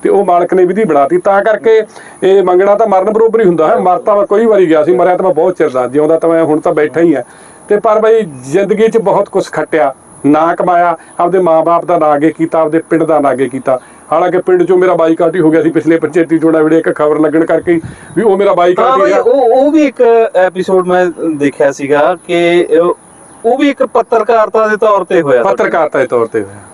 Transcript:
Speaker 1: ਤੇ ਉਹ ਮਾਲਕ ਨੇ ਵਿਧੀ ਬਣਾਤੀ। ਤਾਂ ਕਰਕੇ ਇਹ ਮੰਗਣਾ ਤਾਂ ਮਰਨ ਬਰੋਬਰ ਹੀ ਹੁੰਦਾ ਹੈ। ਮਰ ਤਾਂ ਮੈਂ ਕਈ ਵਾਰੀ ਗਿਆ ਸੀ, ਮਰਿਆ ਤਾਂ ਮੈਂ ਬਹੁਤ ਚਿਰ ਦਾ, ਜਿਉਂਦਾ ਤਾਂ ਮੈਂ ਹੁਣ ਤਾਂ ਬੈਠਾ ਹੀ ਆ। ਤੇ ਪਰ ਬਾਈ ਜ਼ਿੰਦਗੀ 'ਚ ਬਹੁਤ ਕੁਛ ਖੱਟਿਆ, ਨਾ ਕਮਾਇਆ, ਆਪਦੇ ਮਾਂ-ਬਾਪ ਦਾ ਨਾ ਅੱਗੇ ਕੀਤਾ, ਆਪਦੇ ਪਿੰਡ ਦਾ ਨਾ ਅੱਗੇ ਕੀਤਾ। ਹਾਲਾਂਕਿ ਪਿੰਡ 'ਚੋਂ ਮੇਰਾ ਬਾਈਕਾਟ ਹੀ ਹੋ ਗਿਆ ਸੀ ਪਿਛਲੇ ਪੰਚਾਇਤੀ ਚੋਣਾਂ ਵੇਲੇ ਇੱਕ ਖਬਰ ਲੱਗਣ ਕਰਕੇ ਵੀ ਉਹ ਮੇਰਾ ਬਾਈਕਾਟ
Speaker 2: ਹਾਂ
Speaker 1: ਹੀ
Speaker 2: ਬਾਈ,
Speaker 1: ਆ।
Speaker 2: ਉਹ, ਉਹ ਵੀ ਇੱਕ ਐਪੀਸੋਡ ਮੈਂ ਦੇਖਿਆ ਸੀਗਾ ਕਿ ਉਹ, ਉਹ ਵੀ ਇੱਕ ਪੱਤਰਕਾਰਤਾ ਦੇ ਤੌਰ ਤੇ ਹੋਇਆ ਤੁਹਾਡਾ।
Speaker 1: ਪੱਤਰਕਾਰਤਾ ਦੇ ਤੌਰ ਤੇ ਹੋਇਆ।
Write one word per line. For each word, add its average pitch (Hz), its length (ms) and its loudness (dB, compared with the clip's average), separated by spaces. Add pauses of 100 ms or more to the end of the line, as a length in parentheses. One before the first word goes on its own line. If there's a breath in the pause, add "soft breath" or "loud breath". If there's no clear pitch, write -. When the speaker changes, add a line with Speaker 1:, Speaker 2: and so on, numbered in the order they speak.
Speaker 1:
ਤੇ - 60 -2
ਉਹ 196 160 2
ਮਾਲਕ 175 280 0
ਨੇ 185 120 2
ਵਿਧੀ 190 180 -2
ਬਣਾਤੀ। 147 340 0
ਤਾਂ 196 260 0
ਕਰਕੇ 220 380 0 (420 loud breath)
ਇਹ 190 200 2
ਮੰਗਣਾ 185 320 2
ਤਾਂ 220 120 0
ਮਰਨ 196 260 0
ਬਰੋਬਰ 220 280 0
ਹੀ 220 40 2
ਹੁੰਦਾ 160 220 0
ਹੈ। 214 80 2
ਮਰ 180 240 0
ਤਾਂ 214 160 0
ਮੈਂ 202 100 0
ਕਈ 220 200 0
ਵਾਰੀ 196 240 2
ਗਿਆ 156 140 2
ਸੀ, 175 120 2
ਮਰਿਆ 180 220 0
ਤਾਂ 185 80 -4
ਮੈਂ 185 80 0
ਬਹੁਤ 175 240 -2
ਚਿਰ 151 120 0
ਦਾ, 123 180 -4
ਜਿਉਂਦਾ 151 320 0
ਤਾਂ 165 100 0
ਮੈਂ 165 140 2
ਹੁਣ 156 160 0
ਤਾਂ 165 140 -2
ਬੈਠਾ 156 280 -2
ਹੀ 170 120 2
ਆ। 127 100 -4 (460 loud breath)
ਤੇ 202 100 0
ਪਰ 214 200 0
ਬਾਈ 220 220 2 (300)
ਜ਼ਿੰਦਗੀ 196 360 0
'ਚ 226 100 0
ਬਹੁਤ 190 320 -2
ਕੁਛ - 220 -4
ਖੱਟਿਆ, 151 420 -2 (320)
ਨਾ 156 300 2
ਕਮਾਇਆ, 175 420 0 (220 loud breath)
ਆਪਦੇ 175 200 0
ਮਾਂ-ਬਾਪ 165 460 0
ਦਾ 170 120 0
ਨਾ 151 180 2
ਅੱਗੇ 151 160 0
ਕੀਤਾ, 160 280 -2
ਆਪਦੇ 160 200 0 (100)
ਪਿੰਡ 160 140 0
ਦਾ 156 160 0
ਨਾ 139 120 0
ਅੱਗੇ 127 180 -2
ਕੀਤਾ। 127 300 -4 (320 loud breath)
ਹਾਲਾਂਕਿ 175 260 0
ਪਿੰਡ 180 260 0
'ਚੋਂ 180 140 2
ਮੇਰਾ 180 160 2
ਬਾਈਕਾਟ 165 420 0
ਹੀ 180 40 -4
ਹੋ 156 120 2
ਗਿਆ 160 100 2
ਸੀ 156 80 0
ਪਿਛਲੇ 165 280 0
ਪੰਚਾਇਤੀ 165 400 -2
ਚੋਣਾਂ 160 260 0
ਵੇਲੇ 156 140 2
ਇੱਕ 160 180 -2
ਖਬਰ 151 240 -2
ਲੱਗਣ 156 260 0
ਕਰਕੇ 165 340 -2 (360 loud breath)
ਵੀ 170 60 -2
ਉਹ 208 160 0
ਮੇਰਾ 202 160 0
ਬਾਈਕਾਟ 180 340 0
Speaker 2:
ਹਾਂ 262 80 0
Speaker 1:
ਹੀ 196 60 0
Speaker 2:
ਬਾਈ, 190 100 2
Speaker 1:
ਆ। 196 80 0
Speaker 2:
ਉਹ, 254 460 2
ਉਹ 294 60 2
ਵੀ 302 120 2
ਇੱਕ 262 180 -2 (340)
ਐਪੀਸੋਡ 185 520 0
ਮੈਂ 180 180 0 (300)
ਦੇਖਿਆ 143 360 -2
ਸੀਗਾ 147 460 -2 (100)
ਕਿ 175 400 0 (140)
ਉਹ, 175 160 -2 (480)
ਉਹ 240 120 0
ਵੀ 285 120 0
ਇੱਕ 269 140 -4
ਪੱਤਰਕਾਰਤਾ 220 840 0
ਦੇ 214 100 -2
ਤੌਰ 202 260 0
ਤੇ 175 180 -2
ਹੋਇਆ 135 200 0
ਤੁਹਾਡਾ। 113 220 -2
Speaker 1:
ਪੱਤਰਕਾਰਤਾ 160 360 -2
ਦੇ 127 80 0
ਤੌਰ 117 180 0
ਤੇ 107 160 -4
ਹੋਇਆ। 101 140 -12 (180)